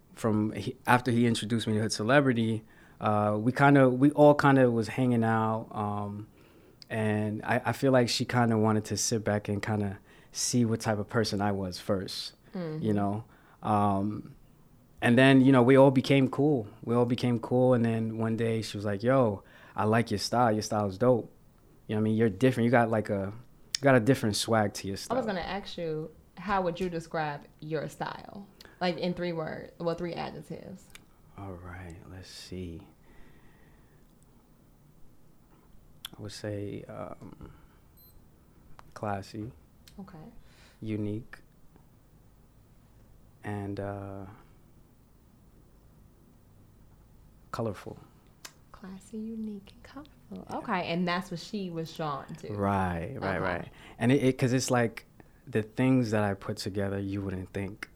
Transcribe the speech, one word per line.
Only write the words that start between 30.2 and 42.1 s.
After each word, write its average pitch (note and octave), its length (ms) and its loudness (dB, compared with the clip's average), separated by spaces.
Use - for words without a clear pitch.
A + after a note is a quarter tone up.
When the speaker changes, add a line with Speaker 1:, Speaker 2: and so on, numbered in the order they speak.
Speaker 1:
All G2 160 -12
right, F2 320 -14
let's F#2 180 -16
see. F2 520 -12
I A2+ 40 -18
would G#2 100 -12
say, G2+ 580 -10
um, - 640 -16
classy. G#2 580 -8
Speaker 2:
Okay. F#3 180 -18
Speaker 1:
Unique. G#2+ 560 -6